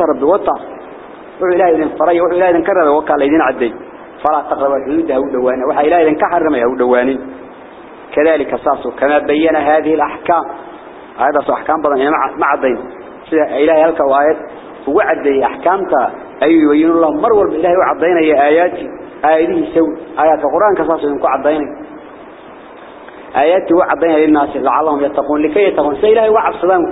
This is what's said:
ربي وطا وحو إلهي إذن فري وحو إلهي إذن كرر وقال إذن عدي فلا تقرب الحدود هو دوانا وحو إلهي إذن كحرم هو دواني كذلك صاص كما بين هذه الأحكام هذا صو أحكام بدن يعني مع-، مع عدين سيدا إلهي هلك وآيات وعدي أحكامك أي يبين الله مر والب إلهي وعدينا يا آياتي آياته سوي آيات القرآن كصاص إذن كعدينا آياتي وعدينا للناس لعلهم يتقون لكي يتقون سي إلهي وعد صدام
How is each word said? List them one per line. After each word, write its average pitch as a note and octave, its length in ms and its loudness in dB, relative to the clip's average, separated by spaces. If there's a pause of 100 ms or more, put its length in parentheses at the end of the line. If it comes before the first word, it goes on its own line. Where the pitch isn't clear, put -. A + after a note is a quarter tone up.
(160)
ربي B2+ 80 -6
وطا E3+ 300 2 (880)
وحو F#3 40 -2 (100)
إلهي F3+ 200 4
إذن D3+ 140 0 (100)
فري E3+ 220 2
وحو F3 140 0
إلهي F3+ 140 2
إذن E3+ 140 0
كرر F3 260 2
وقال D3+ 340 0
إذن D3+ 180 2
عدي C3 320 -2 (540)
فلا D3+ 220 0
تقرب C#3 240 0
الحدود C#3 380 -2
هو C3+ 200 0
دوانا B2+ 380 -2
وحو D3+ 120 0
إلهي E3 260 2
إذن D3+ 80 2
كحرم E3 400 0
هو B2 220 0
دواني B2 420 2 (960)
كذلك D3+ 400 2
صاص C3 320 -2 (120)
كما D3 200 2
بين D3+ 360 0
هذه D3+ 380 2
الأحكام D3+ 500 0 (760)
هذا C#3+ 300 2
صو B2+ 60 0
أحكام D3 280 -2
بدن C#3+ 160 2
يعني C#3 140 0
مع-، C3+ 260 -2
مع D#3 140 0
عدين C3 260 0 (520)
سيدا D3+ 280 0
إلهي D#3 260 4
هلك E3 160 0
وآيات C#3+ 380 2 (500)
وعدي C#3 580 0
أحكامك F3+ 460 -2 (520)
أي D3+ 100 4
يبين D#3 380 4
الله E3 200 2
مر G#3 220 0
والب F3+ 200 2
إلهي F3 240 0
وعدينا D#3+ 440 2
يا D3+ 260 2
آياتي F3 400 0 (380)
آياته D#3+ 480 0
سوي D#3+ 240 0 (220)
آيات D3+ 200 4
القرآن F3 380 2
كصاص D#3 260 -2
إذن C#3+ 160 -2
كعدينا C#3+ 460 0 (1700)
آياتي E3 360 2
وعدينا D#3+ 520 2
للناس D3+ 300 2
لعلهم C#3 480 0
يتقون C#3+ 380 -2
لكي D3+ 220 0
يتقون D3 320 0
سي G#3+ 180 2
إلهي A3 160 2
وعد G#3+ 240 2
صدام F3+ 280 2 (100)